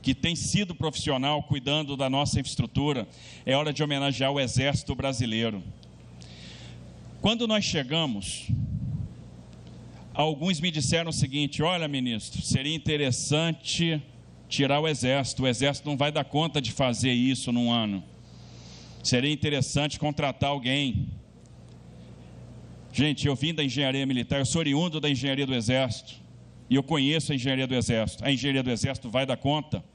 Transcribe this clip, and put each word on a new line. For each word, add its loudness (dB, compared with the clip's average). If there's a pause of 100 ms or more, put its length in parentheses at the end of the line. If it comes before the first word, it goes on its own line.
que 4
tem 0
sido 0
profissional 0
cuidando -2
da 0
nossa 2
infraestrutura. 0 (400)
É 4
hora 2
de 0
homenagear 2
o 0
Exército 0
Brasileiro. 0 (1600)
Quando 0
nós 2
chegamos, -2 (1700)
alguns 2
me 2
disseram 2
o -4
seguinte: 0
"Olha, 2
ministro, -2
seria 0
interessante 0 (460)
tirar 2
o 2
Exército. 2
O 4
Exército 0
não 0
vai 2
dar 0
conta 0
de -4
fazer 2
isso 2
num 4
ano. 2 (1000)
Seria 2
interessante 0
contratar 0
alguém." 0 (1800)
Gente, 2
eu 4
vim 0
da -2
engenharia 2
militar, 0
eu 2
sou 0
oriundo 2
da 2
engenharia 0
do -2
Exército, 0 (560)
e 6
eu 6
conheço 2
a 0
engenharia 0
do 0
Exército. 2
A 2
engenharia 2
do 0
Exército -2
vai 2
dar 0
conta 0 (120)